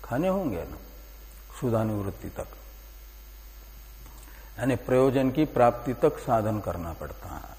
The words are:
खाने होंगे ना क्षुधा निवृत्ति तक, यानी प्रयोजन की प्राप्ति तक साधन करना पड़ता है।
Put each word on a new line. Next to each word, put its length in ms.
खाने 240
होंगे 300
ना 200
क्षुधा 320
निवृत्ति 460
तक, 180
यानी 160
प्रयोजन 560
की 140
प्राप्ति 480
तक 260
साधन 400
करना 340
पड़ता 360
है। 300